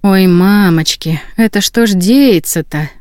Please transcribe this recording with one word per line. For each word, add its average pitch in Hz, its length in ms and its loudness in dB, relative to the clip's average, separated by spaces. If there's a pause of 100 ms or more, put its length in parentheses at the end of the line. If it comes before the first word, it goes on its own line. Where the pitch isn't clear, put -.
Ой, 190 200 2
мамочки, 175 920 0 (160)
это 214 260 -2
что 226 260 0
ж 208 60 0
деется-то? 180 1080 0